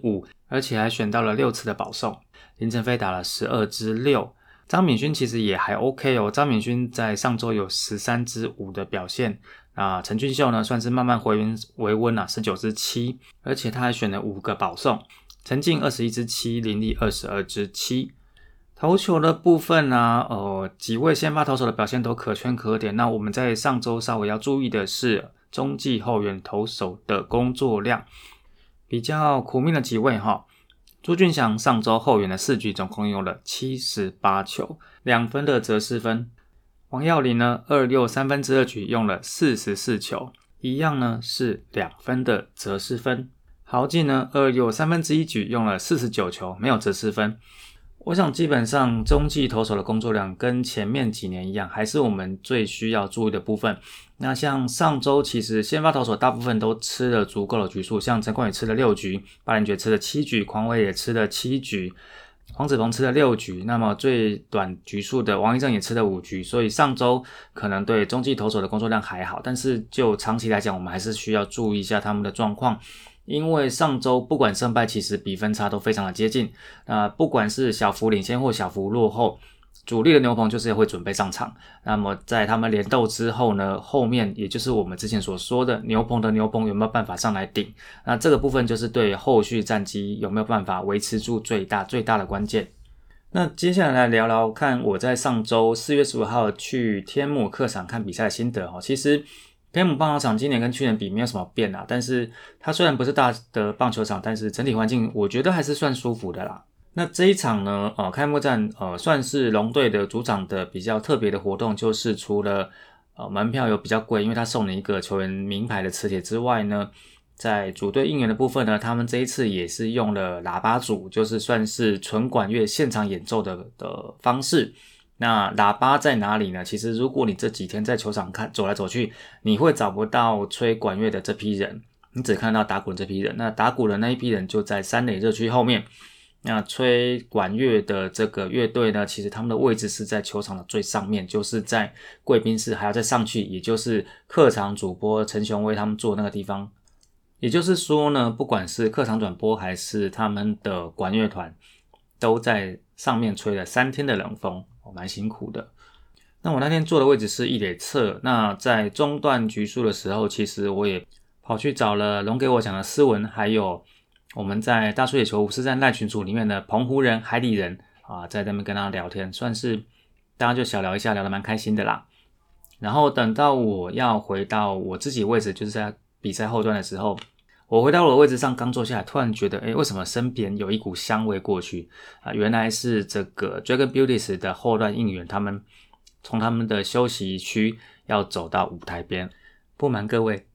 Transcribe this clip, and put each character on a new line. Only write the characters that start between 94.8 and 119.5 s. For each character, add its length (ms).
我 160
在 180
上 280
周 320
四 200
月 80
十 140
五 80
号 260
去 520
天 260
母 180
客 200
场 180
看 180
比 80
赛 140
的 60
心 200
得 160
哦。 140
其 140
实 280
天 140
母 80
棒 180
球 80
场 160
今 120
年 100
跟 100
去 140
年 140
比 120
没 120
有 40
什 120
么 160
变 200
啊， 140
但 140
是 280
它 140
虽 120
然 120
不 80
是 80
大 200
的 180
棒 180
球 140
场， 180
但 140
是 160
整 140
体 100
环 100
境 300
我 100
觉 160
得 80
还 140
是 100
算 220
舒 180
服 160
的 140
啦。 220
那 140
这 220
一 60
场 300
呢， 320
呃， 160
开 160
幕 100
战， 400
呃， 200
算 260
是 260
龙 220
队 180
的 160
主 160
场 280
的 160
比 160
较 180
特 160
别 160
的 80
活 160
动， 180
就 200
是 200
除 300
了， 260
呃， 140
门 200
票 200
有 80
比 100
较 140
贵， 200
因 60
为 80
他 80
送 240
你 100
一 40
个 180
球 220
员 80
名 360
牌 160
的 80
磁 200
铁 120
之 160
外 260
呢， 280
在 380
主 180
队 160
应 140
援 80
的 80
部 140
分 160
呢， 120
他 160
们 140
这 120
一 60
次 220
也 180